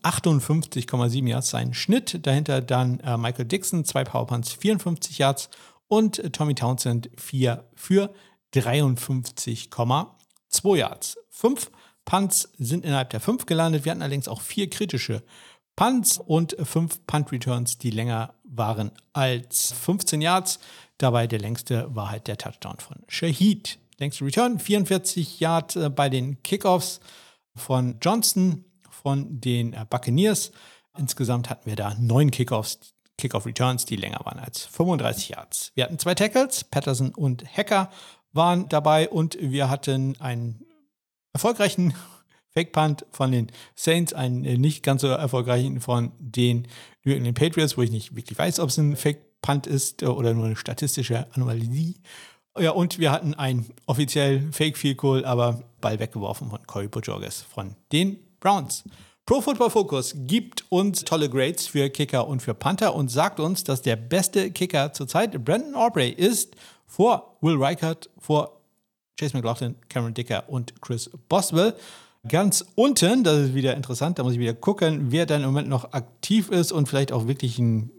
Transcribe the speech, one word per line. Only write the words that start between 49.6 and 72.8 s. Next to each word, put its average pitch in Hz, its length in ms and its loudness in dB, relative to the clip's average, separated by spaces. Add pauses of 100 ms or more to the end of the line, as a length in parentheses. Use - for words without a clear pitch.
ist, - 380 -4
äh, - 20 -4
oder 120 300 0
nur 113 100 0
eine 110 100 -2
statistische 120 800 -4
Anomalie. 127 600 -2 (640)
Ja, 165 120 4
und 180 260 0
wir 156 140 4
hatten 160 240 0
einen 127 320 -2 (180)
offiziell 139 640 0
Fake-Field 147 460 0
Goal, 135 280 2
aber 120 360 2 (180)
Ball 107 200 -2
weggeworfen 113 500 -6
von 107 160 -12
Corey 101 220 -6
Bojorges 104 560 -8
von 98 320 -12 (160)
den 190 260 2 (220)
Browns. 185 440 0 (440)
Pro 254 140 4
Football 247 280 2
Focus 170 480 0
gibt 175 520 -2
uns 185 360 2
tolle 147 240 2
Grades 135 380 0
für 139 240 0
Kicker 135 360 0
und 131 140 -4
für 110 140 -4
Panther 190 400 0
und 135 160 0
sagt 160 280 0
uns, 175 240 -2
dass 135 200 -2
der 117 120 2
beste 180 540 0
Kicker 156 420 -2
zurzeit 160 540 -2
Brandon 262 300 -2
Aubrey 165 340 2
ist, 202 460 0 (320)
vor - 540 2
Will 160 160 4
Reichert, 160 600 0
vor - 420 0 (600)
Chase 143 180 -2
McLaughlin, 117 380 -4 (120)
Cameron 117 280 -4
Dicker 120 340 -4
und 123 320 -6
Chris - 300 -6 (180)
Boswell. 185 460 2 (520)
Ganz 180 460 2
unten, 240 500 4